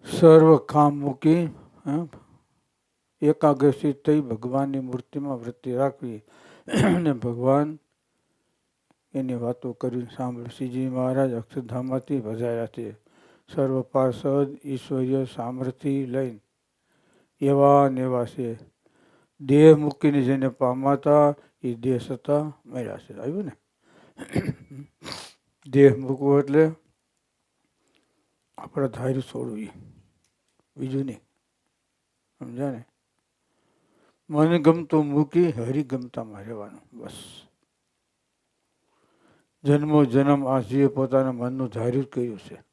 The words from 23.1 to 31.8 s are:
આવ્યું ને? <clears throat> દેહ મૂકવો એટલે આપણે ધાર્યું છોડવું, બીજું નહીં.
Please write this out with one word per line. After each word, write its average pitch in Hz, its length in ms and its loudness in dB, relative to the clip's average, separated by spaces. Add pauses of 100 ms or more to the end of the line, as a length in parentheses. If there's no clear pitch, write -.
આવ્યું 170 300 -8
ને? 147 100 -12 (640)
<clears throat> - 1500 -12
દેહ 135 300 6
મૂકવો 135 420 -2
એટલે 143 260 2 (1900)
આપણે - 300 -6
ધાર્યું 127 340 -6
છોડવું, 113 460 -12 (1080)
બીજું 135 280 -6
નહીં. 120 160 -12 (1160)